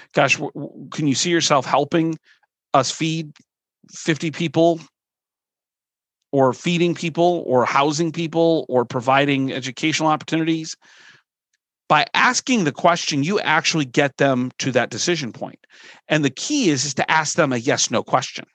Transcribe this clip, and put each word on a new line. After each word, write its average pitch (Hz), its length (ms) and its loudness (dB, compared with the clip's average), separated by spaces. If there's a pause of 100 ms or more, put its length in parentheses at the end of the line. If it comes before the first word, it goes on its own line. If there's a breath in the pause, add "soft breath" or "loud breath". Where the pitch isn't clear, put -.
(140)
gosh, 139 220 2
w-, 156 200 -6
w-, 143 360 -14
can 147 160 -2
you 135 60 2
see 175 160 -2
yourself 151 360 2
helping 160 520 0 (560 soft breath)
us 135 160 2
feed 160 420 -4 (600)
fifty - 400 -2
people 165 480 0 (1500)
or 135 200 4
feeding 170 440 0
people 170 500 0
or 123 180 2
housing 147 480 0
people 165 580 0
or 123 160 2
providing 135 680 0
educational 143 560 -2
opportunities? 160 640 -2 (1120 soft breath)
By 151 280 4
asking 240 480 2
the 143 80 2
question, 165 520 0
you 190 180 -2
actually 156 440 0
get 139 320 0
them 127 400 2
to 135 140 -4
that 117 180 0
decision 143 420 -4
point. - 280 -16 (480 loud breath)
And 156 180 2
the 131 60 0
key 262 400 0
is, 139 140 -2
is 143 100 -6
to - 160 -2
ask 156 240 0
them 143 180 2
a 123 40 -2
yes, 123 340 -2
no 110 100 0
question. - 540 -4